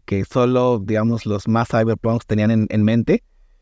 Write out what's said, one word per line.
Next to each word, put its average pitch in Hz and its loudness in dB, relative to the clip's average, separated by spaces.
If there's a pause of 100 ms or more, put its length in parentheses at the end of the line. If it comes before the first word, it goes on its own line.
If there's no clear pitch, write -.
que 98 -2
solo, 123 0
digamos, 107 -2
los 101 -4
más 113 0
cyberpunks 113 0
tenían 107 0
en, 110 2
en 107 0
mente 117 2 (380)